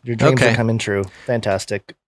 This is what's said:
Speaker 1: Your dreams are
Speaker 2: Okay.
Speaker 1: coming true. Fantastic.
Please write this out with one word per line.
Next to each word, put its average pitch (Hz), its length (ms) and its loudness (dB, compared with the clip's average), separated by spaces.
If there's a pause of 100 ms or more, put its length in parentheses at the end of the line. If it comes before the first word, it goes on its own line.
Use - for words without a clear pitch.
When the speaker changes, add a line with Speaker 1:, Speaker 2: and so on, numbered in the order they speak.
Speaker 1:
Your 120 140 -6
dreams 131 240 4
are 131 60 6
Speaker 2:
Okay. 113 80 4
Speaker 1:
coming 113 220 0
true. 98 280 -2 (200)
Fantastic. 104 720 -4 (120)